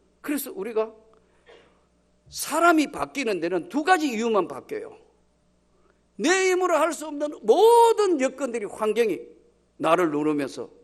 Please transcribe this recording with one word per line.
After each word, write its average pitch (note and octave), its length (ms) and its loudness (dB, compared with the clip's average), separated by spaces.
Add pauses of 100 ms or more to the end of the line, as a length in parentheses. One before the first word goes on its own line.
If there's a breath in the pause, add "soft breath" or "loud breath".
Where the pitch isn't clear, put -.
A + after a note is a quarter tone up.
(200)
그래서 C#4+ 320 -8
우리가 A3 400 -6 (1400 soft breath)
사람이 D#4+ 600 2
바뀌는 F#3 520 -6
데는 E3+ 280 -4
두 D4 160 -4
가지 D#4+ 240 2
이유만 G#3+ 400 0
바뀌어요. A2 500 -12 (1160)
내 F#4 340 2
힘으로 F4+ 260 0
할 D#4 160 0
수 D4 140 -12
없는 D4 360 -8
모든 G#4 800 4
여건들이, B3 460 -4
환경이 G#3+ 540 -2 (560)
나를 E3 340 2
누르면서 D3 580 -4 (160)